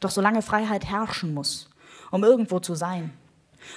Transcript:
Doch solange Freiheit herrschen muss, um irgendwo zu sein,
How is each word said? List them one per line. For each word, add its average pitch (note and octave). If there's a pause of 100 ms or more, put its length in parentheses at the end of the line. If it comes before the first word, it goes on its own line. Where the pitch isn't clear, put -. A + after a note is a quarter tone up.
Doch F#3+
solange G#3
Freiheit G#3+
herrschen G3+
muss, - (440)
um F#3+
irgendwo A3
zu F3
sein, E3+ (640)